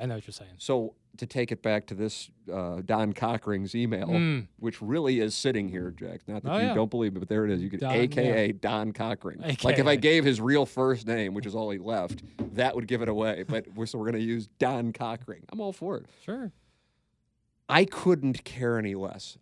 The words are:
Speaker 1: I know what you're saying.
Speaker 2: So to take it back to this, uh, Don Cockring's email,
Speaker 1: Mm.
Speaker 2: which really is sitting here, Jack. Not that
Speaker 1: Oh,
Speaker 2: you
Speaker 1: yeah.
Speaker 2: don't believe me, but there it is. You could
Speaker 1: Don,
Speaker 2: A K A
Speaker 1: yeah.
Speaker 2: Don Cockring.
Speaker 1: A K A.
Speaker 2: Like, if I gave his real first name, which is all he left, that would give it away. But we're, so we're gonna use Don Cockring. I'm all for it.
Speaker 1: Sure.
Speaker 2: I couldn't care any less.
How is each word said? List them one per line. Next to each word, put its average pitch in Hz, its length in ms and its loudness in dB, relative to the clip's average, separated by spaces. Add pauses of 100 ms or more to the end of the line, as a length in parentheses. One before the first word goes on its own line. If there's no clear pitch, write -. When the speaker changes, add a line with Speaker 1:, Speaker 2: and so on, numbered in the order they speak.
Speaker 1:
I 123 60 -4
know 117 80 -4
what 107 120 -10
you're 101 60 -14
saying. 92 240 -16
Speaker 2:
So 123 380 0 (200)
to - 100 -10
take 120 280 -2
it - 100 -8
back 107 240 2
to 98 80 -8
this, 104 340 -4 (220)
uh, 90 340 -4
Don 107 280 2
Cockring's 104 600 -2
email, 113 360 -2
Speaker 1:
Mm. 160 380 2 (100)
Speaker 2:
which 113 260 -6
really 131 380 2
is 107 140 0
sitting 107 340 0
here, 90 220 -6
Jack. - 360 -12
Not 104 160 -6
that 139 80 -2
Speaker 1:
Oh, 190 60 0
Speaker 2:
you 233 100 2
Speaker 1:
yeah. 240 80 2
Speaker 2:
don't 110 160 2
believe 113 220 0
me, 92 60 -6
but 90 100 -6
there 107 160 2
it 104 40 2
is. 90 140 0
You 98 80 -2
could 95 80 -4
Speaker 1:
Don, 127 160 0
Speaker 2:
A 120 140 4
K 127 200 2
A 110 180 4
Speaker 1:
yeah. 107 120 0
Speaker 2:
Don 107 320 -2
Cockring. 104 500 -6
Speaker 1:
A 151 140 -2
K - 80 -4
A. - 80 4
Speaker 2:
Like, 135 80 4
if 135 80 6
I 147 80 8
gave 151 300 6
his 120 160 4
real 135 240 4
first 131 420 0
name, 110 260 0
which 101 120 -6
is 101 100 -6
all 110 160 -2
he 98 80 -4
left, 101 420 -2 (340)
that 123 200 2
would 117 120 -4
give 117 140 0
it 113 80 -2
away. 104 380 0
But 107 260 -4
we're, 113 120 -4
so 123 120 -6
we're 110 80 -2
gonna 117 140 0
use 113 280 -2 (120)
Don 127 320 2
Cockring. 110 580 -8
I'm 220 120 -8
all 202 100 -4
for 185 260 -6
it. - 100 -12 (180)
Speaker 1:
Sure. 226 260 -8 (1160)
Speaker 2:
I 165 160 8
couldn't 139 580 2
care 120 340 -2
any 101 180 -2
less. 95 460 -10